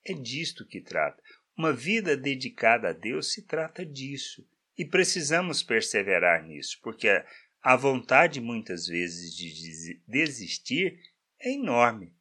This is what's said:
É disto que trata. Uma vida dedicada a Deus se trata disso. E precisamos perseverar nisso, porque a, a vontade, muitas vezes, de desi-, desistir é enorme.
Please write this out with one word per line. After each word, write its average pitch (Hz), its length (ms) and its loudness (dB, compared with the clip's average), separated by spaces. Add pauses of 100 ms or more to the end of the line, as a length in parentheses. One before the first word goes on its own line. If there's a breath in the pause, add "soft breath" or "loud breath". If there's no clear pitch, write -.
É 190 60 -6
disto 143 540 -8
que 92 160 -14
trata. 78 400 -2 (340 soft breath)
Uma 160 160 0
vida 165 420 0
dedicada 127 760 2
a - 20 -4
Deus 123 400 -4
se - 80 -8
trata 160 460 -6
disso. 135 600 -10 (300)
E 170 80 -4
precisamos 170 800 2
perseverar 95 800 4
nisso, 78 400 -12
porque 113 260 -2
a, 95 160 4 (380 loud breath)
a 127 140 8
vontade, 135 640 4
muitas 104 460 -6
vezes, 87 460 -6
de 87 160 -10
desi-, 82 580 -14
desistir 139 920 -4 (400 loud breath)
é 254 120 -4
enorme. 120 680 2